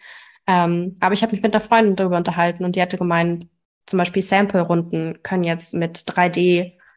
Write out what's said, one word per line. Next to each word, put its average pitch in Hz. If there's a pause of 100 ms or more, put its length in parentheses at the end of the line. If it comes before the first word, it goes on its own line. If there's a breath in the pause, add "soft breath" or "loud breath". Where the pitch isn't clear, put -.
(460 loud breath)
Ähm, 175
aber 185
ich 202
habe 226
mich 202
mit 214
einer 214
Freundin 220
darüber 185
unterhalten 175
und 180
die 185
hatte 180
gemeint, 170 (380)
zum 190
Beispiel 180
Sample-Runden 170
können 180
jetzt 170
mit 170
drei 180
D 175 (180 soft breath)